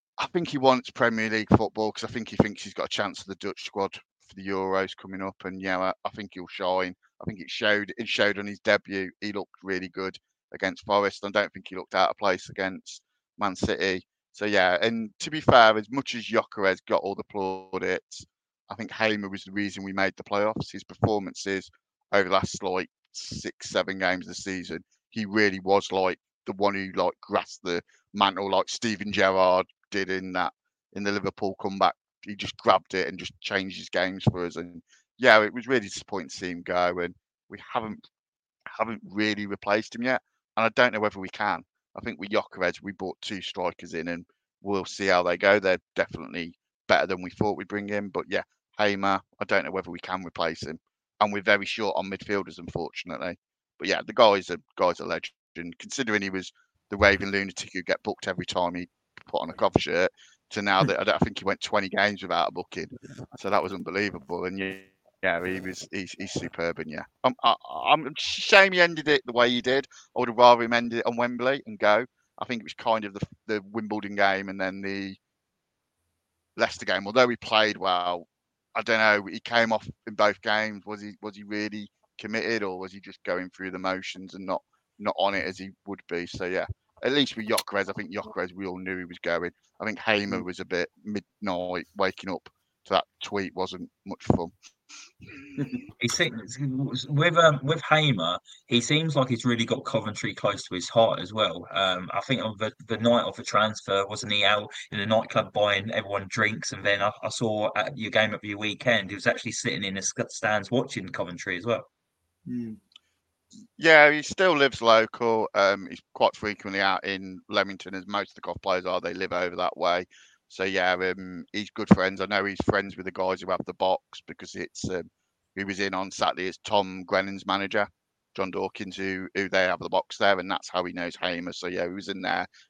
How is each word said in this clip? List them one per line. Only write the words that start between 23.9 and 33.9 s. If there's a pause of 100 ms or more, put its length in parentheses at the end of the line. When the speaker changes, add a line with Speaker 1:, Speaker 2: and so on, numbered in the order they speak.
Speaker 1:
games
of
the
season, (280)
he
really
was,
like, (280)
the
one
who, (100)
like,
grasped
the (340)
mantle
like
Steven
Gerrard (240)
did
in
that, (400)
in
the
Liverpool
comeback. (320)
He
just
grabbed
it
and
just
changed
his
games